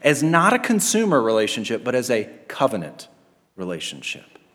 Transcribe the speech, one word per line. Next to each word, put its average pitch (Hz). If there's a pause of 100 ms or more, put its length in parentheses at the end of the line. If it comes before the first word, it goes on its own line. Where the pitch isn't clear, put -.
as 147
not 170
a 247
consumer 214
relationship, 110
but 123
as 123
a 110 (160)
covenant 107 (480)
relationship. 85 (160)